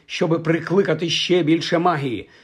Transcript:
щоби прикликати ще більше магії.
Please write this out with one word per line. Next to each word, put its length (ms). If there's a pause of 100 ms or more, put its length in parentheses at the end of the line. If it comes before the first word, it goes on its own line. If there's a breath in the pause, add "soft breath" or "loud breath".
щоби 320
прикликати 720
ще 320
більше 360
магії. 500 (160 soft breath)